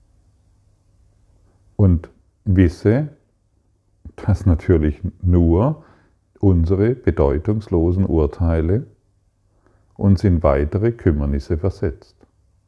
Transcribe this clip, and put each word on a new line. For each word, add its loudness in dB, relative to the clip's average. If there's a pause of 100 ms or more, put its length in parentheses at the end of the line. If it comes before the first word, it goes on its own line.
(1800)
Und 2 (340)
wisse, 0 (1080)
dass -2
natürlich 0 (200)
nur 0 (560)
unsere 2
bedeutungslosen -2
Urteile -2 (1080)
uns 2
in 2
weitere 0
Kümmernisse -4
versetzt, -8 (520)